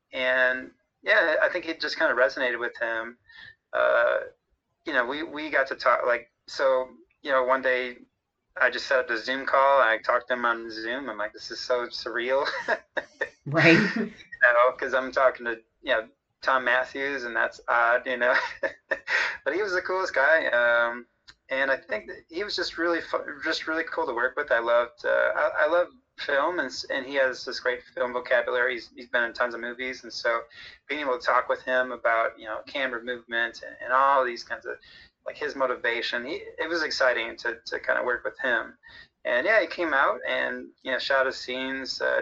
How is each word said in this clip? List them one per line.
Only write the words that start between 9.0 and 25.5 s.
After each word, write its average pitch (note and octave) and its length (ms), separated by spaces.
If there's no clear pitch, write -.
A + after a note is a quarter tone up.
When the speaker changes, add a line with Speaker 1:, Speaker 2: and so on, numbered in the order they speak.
Speaker 1:
the A#2 100
Zoom C3 280
call, C#3 360
and A2+ 80
I A2 100
talked B2 300
to B2+ 40
him A#2+ 120
on A#2 260
Zoom. A#2 380
I'm G#2+ 80
like, G#2 160
"This - 180
is A2 100
so B2 260
surreal." B2 600
<laughs> - 680
Speaker 2:
Right. E3 440
Speaker 1:
You B2 100
know, B2 240
'cause C3 180
I'm C3 160
talking B2+ 340
to, A2+ 140
you B2+ 100
know, A2+ 140
Tom C3 240
Matthews, C3 600
and A#2 100
that's A#2+ 320
odd, A#2+ 400
you B2+ 100
know. B2 180
<laughs> - 840
But C#3 100
he G3 80
was G3 100
the F3+ 80
coolest F#3 320
guy, D3 340
um, A#2+ 580
and C3+ 220
I B2+ 60
think - 300
that - 220
he F3 140
was G#3 120
just F3+ 220
really E3 240
fu-, - 220
just D#3+ 240
really D#3+ 160
cool D#3+ 240
to B2+ 60
work A#2+ 240
with. D3 140
I A#2 80
loved, A#2+ 460
uh, A#2+ 300
I, D3+ 160